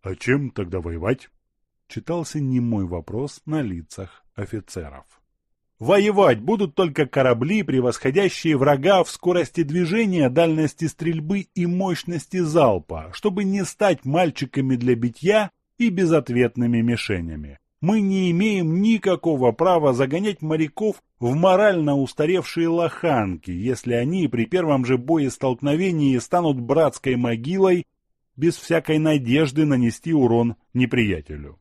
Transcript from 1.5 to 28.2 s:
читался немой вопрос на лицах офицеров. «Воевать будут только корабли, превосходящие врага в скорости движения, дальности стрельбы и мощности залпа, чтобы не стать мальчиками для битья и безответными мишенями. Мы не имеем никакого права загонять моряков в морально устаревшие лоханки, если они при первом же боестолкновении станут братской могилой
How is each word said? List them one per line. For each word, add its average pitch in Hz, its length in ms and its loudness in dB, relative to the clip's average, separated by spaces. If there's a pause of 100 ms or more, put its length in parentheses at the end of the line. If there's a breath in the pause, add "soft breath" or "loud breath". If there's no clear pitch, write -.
читался 160 480 -8
немой 120 460 -2
вопрос 92 600 -10
на 156 160 -4
лицах 92 640 -12 (100)
офицеров. 90 720 -12 (760)
«Воевать 196 600 4
будут 185 360 -2
только 160 300 0
корабли, 135 580 0
превосходящие 139 920 0
врага 147 480 4
в - 60 -2
скорости 175 540 -2
движения, 175 680 0
дальности 156 560 0
стрельбы 165 680 -4
и 175 100 0
мощности 175 720 -4
залпа, 113 760 0
чтобы 208 300 -4
не 196 220 -2
стать 190 400 -2
мальчиками 135 720 -2
для 120 200 0
битья 165 560 0 (260)
и 233 120 2
безответными 123 920 2
мишенями. 82 760 -4 (240)
Мы 208 180 2
не 190 300 0
имеем 180 500 0
никакого 175 720 2
права 160 420 2
загонять 151 500 -2
моряков 156 580 -2 (180)
в 120 140 0
морально 180 640 4
устаревшие 165 680 -2
лоханки, 147 840 -2
если 117 440 -4
они 151 340 0
при 113 180 0
первом 151 400 0
же 127 140 0
боестолкновении 143 1200 0
станут 156 400 0
братской 131 560 0
могилой 156 720 0 (480)